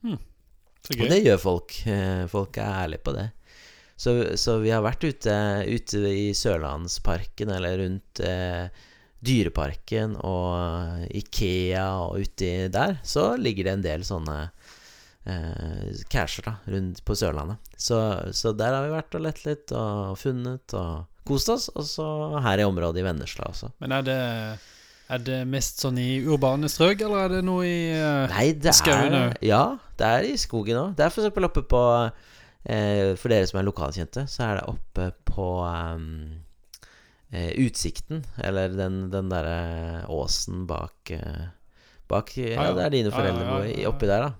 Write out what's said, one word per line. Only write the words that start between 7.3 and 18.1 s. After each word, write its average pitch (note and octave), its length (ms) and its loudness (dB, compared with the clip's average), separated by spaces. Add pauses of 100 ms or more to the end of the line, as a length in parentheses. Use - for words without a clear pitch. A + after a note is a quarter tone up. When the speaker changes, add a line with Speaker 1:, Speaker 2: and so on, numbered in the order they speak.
Speaker 2:
eller F#2 280 -2
rundt, F#2+ 420 -4
eh, F2+ 480 -2 (580)
Dyreparken G#2+ 960 0
og, F2+ 300 -2 (500)
eh, - 180 -6
IKEA F#2 680 0 (200)
og F2+ 160 -4
uti F#2+ 300 -2 (180)
der, C#3 320 0
så F#3 340 2
ligger G#2+ 280 -2
det F#2 80 0
en G2 100 -2
del E2 240 -2
sånne, D#2 320 -4 (880)
eh, E2 640 -6 (180)
casher - 380 -2
da, A2 80 -6 (160)
rundt F#2+ 340 -4
på G#2+ 120 0
Sørlandet. E2 420 -2 (180)
Så, - 220 0 (340)